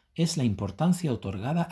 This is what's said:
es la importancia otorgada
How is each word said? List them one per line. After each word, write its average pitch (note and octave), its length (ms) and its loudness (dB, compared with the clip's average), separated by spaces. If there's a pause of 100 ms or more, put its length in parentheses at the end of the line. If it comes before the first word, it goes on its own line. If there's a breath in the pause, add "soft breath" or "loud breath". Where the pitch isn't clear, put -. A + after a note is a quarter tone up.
(140)
es E3 220 0
la C#3 80 0
importancia B2 720 2
otorgada A#2 580 -2